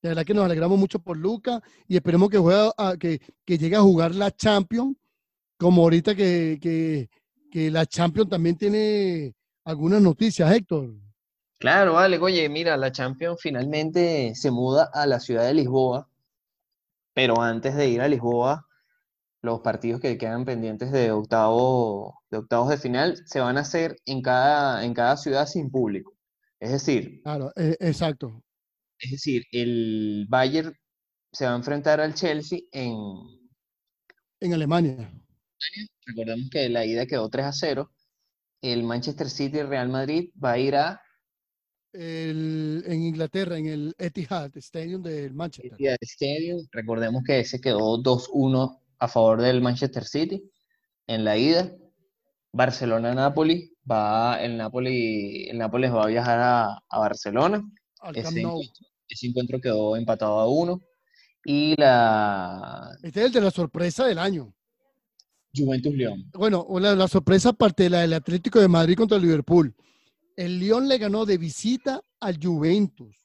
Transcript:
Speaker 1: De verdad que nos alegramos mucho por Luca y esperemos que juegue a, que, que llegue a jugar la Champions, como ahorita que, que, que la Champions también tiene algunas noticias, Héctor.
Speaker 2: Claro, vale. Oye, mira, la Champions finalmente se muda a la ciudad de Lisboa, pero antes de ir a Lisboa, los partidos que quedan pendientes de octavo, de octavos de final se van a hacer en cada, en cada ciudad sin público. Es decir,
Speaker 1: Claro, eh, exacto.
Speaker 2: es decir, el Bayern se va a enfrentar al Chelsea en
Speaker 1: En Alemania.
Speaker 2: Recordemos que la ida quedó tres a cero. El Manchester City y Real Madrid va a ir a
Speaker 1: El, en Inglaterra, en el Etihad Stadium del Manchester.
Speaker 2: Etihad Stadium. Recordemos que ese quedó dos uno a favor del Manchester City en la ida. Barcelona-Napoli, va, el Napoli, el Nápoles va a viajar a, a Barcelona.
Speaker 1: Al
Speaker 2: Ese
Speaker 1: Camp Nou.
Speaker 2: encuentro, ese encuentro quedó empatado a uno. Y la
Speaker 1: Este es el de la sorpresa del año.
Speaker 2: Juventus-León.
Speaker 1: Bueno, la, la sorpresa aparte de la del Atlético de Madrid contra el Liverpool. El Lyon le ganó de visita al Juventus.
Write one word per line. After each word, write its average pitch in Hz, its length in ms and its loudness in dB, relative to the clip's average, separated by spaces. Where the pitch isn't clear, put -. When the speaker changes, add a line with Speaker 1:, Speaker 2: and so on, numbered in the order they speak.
Speaker 1:
De 170 60 -4
verdad 165 160 -2
que 202 100 0
nos 208 100 4
alegramos 170 340 2
mucho 196 200 2
por 170 180 -8
Luca 214 460 -4
y 185 80 -2
esperemos 175 340 4
que 202 100 2
juegue 196 380 6
a, 190 220 -2
que, 165 220 -2
que 175 120 0
llegue 165 200 0
a 214 60 8
jugar 170 340 6
la 202 160 0
Champions, 220 640 0
como 175 240 6
ahorita 170 340 4
que, 170 440 2
que, 160 480 -2
que 156 180 0
la 160 160 2
Champions 170 420 0
también 170 280 0
tiene 202 760 0
algunas 165 380 2
noticias, 180 480 4
Héctor. 160 420 0
Speaker 2:
Claro, 175 320 6
vale. 180 260 6
Oye, 170 300 2
mira, 156 280 0
la 131 140 0
Champions 139 500 -6
finalmente 151 920 0
se 135 160 0
muda 127 420 2
a 147 140 -2
la 127 140 0
ciudad 117 260 -2
de 135 80 0
Lisboa, 131 560 0
pero 120 260 4
antes 117 360 -2
de 143 120 2
ir 120 120 0
a 139 80 0
Lisboa, 120 580 0
los 117 200 -4
partidos 117 400 -4
que 120 180 -4
quedan 117 260 -6
pendientes 117 460 -8
de 123 220 0
octavo, 110 1160 0
de 110 100 -8
octavos 120 320 0
de 147 60 2
final 139 480 -2
se - 140 -8
van 127 180 0
a 143 40 0
hacer 165 340 -4
en 131 160 -6
cada, 131 640 0
en 117 100 -4
cada 120 220 2
ciudad 143 300 -2
sin 151 240 -6
público. 113 420 -4
Es 113 140 -6
decir, 139 500 -2
Speaker 1:
Claro, 147 320 -8
eh, 160 240 -2
exacto. 143 640 -4
Speaker 2:
es 127 140 -10
decir, 135 300 -4
el 110 760 -4
Bayern 135 440 0
se 143 120 -6
va 123 80 0
a 120 40 -2
enfrentar 147 440 0
al 151 140 -2
Chelsea 156 460 -4
en 123 220 -8
Speaker 1:
En 175 140 -2
Alemania. 147 580 0
Speaker 2:
Recordemos 113 440 -8
que 135 180 -2
la 120 180 -2
ida 117 200 -2
quedó 120 220 -4
tres 135 180 -4
a 143 60 -6
cero. 139 380 -4
El 120 220 -4
Manchester 131 440 -6
City 139 300 -6
y 151 40 -4
Real 135 260 -4
Madrid 139 420 -4
va 127 100 0
a 120 60 0
ir 135 180 0
a 160 240 -2
Speaker 1:
El, 160 920 -6
en 165 160 -4
Inglaterra, 165 560 -4
en 156 80 -6
el 156 320 -6
Etihad 165 580 -8
Stadium 175 460 -12
del 147 320 -8
Manchester. 147 400 -12
Speaker 2:
Etihad 135 260 0
Stadium. 160 720 -6
Recordemos 113 560 -4
que 135 140 2
ese 123 200 -6
quedó 110 380 0
dos 127 340 0
uno 131 460 0
a 120 80 -2
favor 113 340 4
del 127 180 4
Manchester 123 440 -2
City 185 440 -6
en 110 160 -4
la 107 120 2
ida. 165 360 2
Barcelona-Napoli, 131 1200 0
va, 110 520 0
el 117 140 -6
Napoli, 113 920 -4
el 117 100 -10
Nápoles 120 340 -2
va 110 120 2
a - 20 2
viajar 117 320 0
a, 123 260 2
a 113 100 -4
Barcelona. 110 640 -2
Speaker 1:
Al 170 160 -16
Speaker 2:
Ese 117 80 -8
Speaker 1:
Camp 165 120 -6
Nou. 170 140 -4
Speaker 2:
encuentro, - 260 -16
ese - 180 -12
encuentro 123 340 -6
quedó 107 360 -2
empatado 110 420 -2
a 110 100 2
uno. 170 320 0
Y 147 360 0
la 107 1120 2
Speaker 1:
Este 175 180 -8
es 233 60 2
el 254 60 0
de 240 80 2
la 196 100 2
sorpresa 175 560 -4
del 190 120 0
año. 165 360 -6
Speaker 2:
Juventus-León. 131 800 -2
Speaker 1:
Bueno, 190 320 0
la, 202 140 4
la 190 140 4
sorpresa 190 420 4
aparte 214 340 4
de 175 60 4
la 175 120 2
del 165 120 2
Atlético 175 460 2
de 190 80 8
Madrid 170 280 6
contra 214 200 2
el 190 60 2
Liverpool. 160 520 4
El 180 240 -6
Lyon 226 280 2
le 262 100 2
ganó 214 280 -2
de 202 120 2
visita 240 640 -4
al 185 220 -4
Juventus. 165 840 0